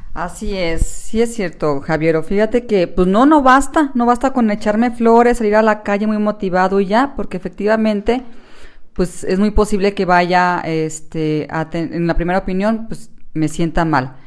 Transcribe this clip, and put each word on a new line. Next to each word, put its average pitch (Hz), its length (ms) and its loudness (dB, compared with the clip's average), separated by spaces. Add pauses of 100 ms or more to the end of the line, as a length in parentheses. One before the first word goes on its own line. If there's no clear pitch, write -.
(140)
Así 180 420 -6
es, 165 300 0
sí - 360 -2
es 233 140 0
cierto, 156 460 -2
Javier. 160 420 0
Fíjate 220 420 0
que, 196 220 2
pues, 185 200 2
no, 202 180 4
no 302 160 6
basta, 277 540 4
no 240 100 0
basta 240 260 2
con 240 200 2
echarme 214 400 0
flores, 233 480 4
salir 208 160 2
a 214 60 6
la 214 220 2
calle 202 240 -2
muy 214 120 0
motivado 196 600 0
y 202 60 2
ya, 240 320 0
porque 202 180 -4
efectivamente, 214 880 -2 (680)
pues, - 320 -4
es 185 140 0
muy 208 120 2
posible 208 420 2
que 202 120 -4
vaya, 180 600 2
este, 156 840 -4
a 160 200 -6
ten-, 165 240 -6
en 170 140 -2
la 165 80 0
primera 180 240 0
opinión, 196 480 -2
pues, - 240 -10 (220)
me 156 160 0
sienta 170 340 -2
mal. 139 320 -2 (120)